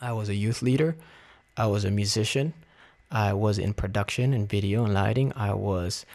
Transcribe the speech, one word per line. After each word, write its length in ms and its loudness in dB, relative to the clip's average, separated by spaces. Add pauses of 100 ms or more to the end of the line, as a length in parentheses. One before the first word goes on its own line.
I 120 -4
was 160 -4
a 60 -2
youth 260 -2
leader, 340 2 (600)
I 120 0
was 180 2
a 60 0
musician, 640 0 (580)
I 220 2
was 240 2
in 160 0
production 600 0
and 160 -2
video 340 0
and 100 2
lighting, 420 2
I 180 0
was 600 -2